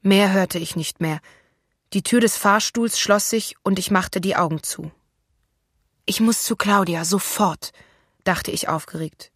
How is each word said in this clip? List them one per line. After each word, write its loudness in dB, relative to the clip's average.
Mehr 4
hörte 0
ich -8
nicht -6
mehr. -2
Die 0
Tür 2
des 2
Fahrstuhls 0
schloss 2
sich -4
und 0
ich -6
machte 0
die -2
Augen 0
zu. -10
„Ich -4
muss 2
zu -2
Claudia, 0
sofort“, -2
dachte -2
ich -6
aufgeregt. -8